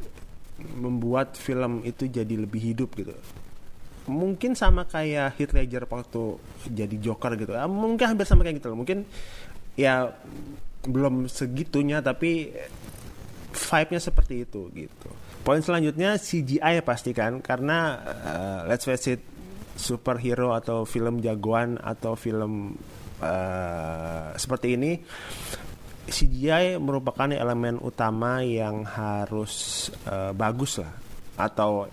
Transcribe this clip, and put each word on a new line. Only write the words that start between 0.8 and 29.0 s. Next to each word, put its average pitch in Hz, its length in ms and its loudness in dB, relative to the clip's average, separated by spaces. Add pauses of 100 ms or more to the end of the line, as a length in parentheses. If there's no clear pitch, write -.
film 123 480 0
itu 120 240 -2
jadi 113 260 0
lebih 107 260 -2 (120)
hidup 120 240 -2
gitu. 101 160 -6 (920)
Mungkin 185 480 0
sama 180 320 8
kayak 147 500 0
Heath 143 200 0
Ledger 127 340 4
waktu 117 480 -4 (320)
jadi 107 320 -2
Joker 117 340 0
gitu. 104 220 -4
Ah, 139 80 0
mungkin 220 400 2
hampir 214 180 2
sama 180 220 10
kayak 151 160 -2
gitu 120 80 -4
loh. 113 100 -4
Mungkin 190 220 0 (720)
ya 131 320 4 (800)
belum 127 400 2
segitunya, 143 720 0
tapi 151 560 0 (960)
vibe-nya 160 480 2
seperti - 480 6
itu 92 240 -8
gitu. - 400 -14 (320)
Poin 143 160 6
selanjutnya 165 640 2
C 156 260 0
G 139 160 2
I 165 240 6
pasti 123 240 0
kan, 117 320 0
karena, 143 640 0
eh, 90 540 -4 (100)
let's 123 160 0
face 131 240 0
it, 123 120 -2 (520)
superhero 123 800 0
atau 113 320 0
film 117 320 0
jagoan 113 640 2
atau 110 320 -4
film, 107 640 -4 (400)
eh, 82 1200 -4
seperti 123 400 0
ini, 160 240 0 (1040)
C - 240 6
G 131 160 2
I 180 320 4
merupakan 135 480 0
elemen 120 560 0
utama 120 640 0
yang 107 400 0
harus, 107 1040 -4 (160)